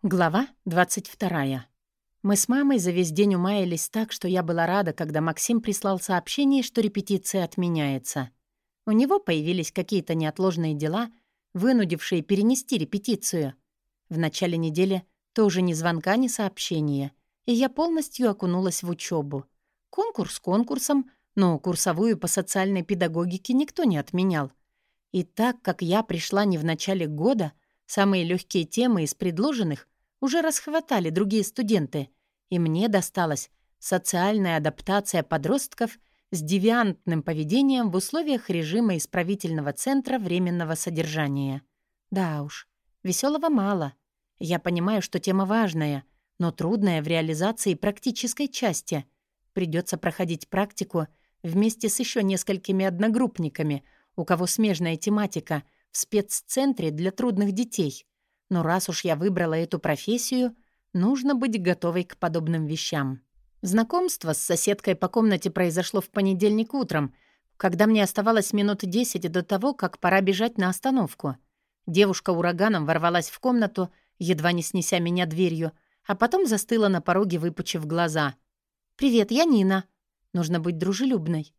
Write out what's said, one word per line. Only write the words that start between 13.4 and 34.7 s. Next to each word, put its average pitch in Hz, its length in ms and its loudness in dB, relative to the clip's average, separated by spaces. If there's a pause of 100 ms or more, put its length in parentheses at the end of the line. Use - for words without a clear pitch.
В 160 100 -6
начале 170 400 -2
недели 180 460 0 (300)
тоже 190 280 2
ни 180 120 2
звонка, 170 420 0
ни 247 140 2
сообщения, 151 840 -2 (340)
и 240 60 0
я 240 160 2
полностью 294 640 0
окунулась 185 520 -2
в 175 60 -6
учебу. 143 580 -6 (420)
Конкурс 392 500 -4
конкурсом, 254 720 0 (240)
но 175 240 4
курсовую 180 580 0
по 175 100 -6
социальной 190 560 0
педагогике 175 680 -2
никто 285 320 0
не 196 140 4
отменял. 165 560 -2 (580)
И 180 120 -2
так 240 380 -2
как - 200 -4
я 185 220 0
пришла 196 420 -2
не 185 120 2
в 151 60 -4
начале 170 420 -2
года, 160 460 0 (340)
самые 196 380 2
легкие 180 400 -2
темы 220 400 0
из 147 100 -4
предложенных 185 720 -2 (320)
уже 269 220 0
расхватали 302 680 -2
другие 196 340 0
студенты, 180 680 -2 (400)
и 180 100 0
мне 170 280 2
досталась 175 600 -2 (300)
социальная 185 800 0
адаптация 170 640 -2